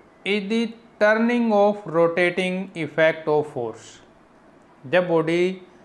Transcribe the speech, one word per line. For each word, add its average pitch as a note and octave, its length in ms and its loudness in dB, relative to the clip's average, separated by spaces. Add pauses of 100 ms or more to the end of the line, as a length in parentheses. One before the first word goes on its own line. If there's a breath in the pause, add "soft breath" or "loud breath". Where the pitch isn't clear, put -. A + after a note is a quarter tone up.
(260)
is G3 260 -2
the A3+ 100 0 (400)
turning A3+ 520 2
of G3+ 420 2
rotating F3 640 0 (180)
effect D#3+ 520 0
of D3+ 240 0
force। A#2 340 -10 (960)
जब E3+ 240 0
बॉडी E3+ 540 0 (240 loud breath)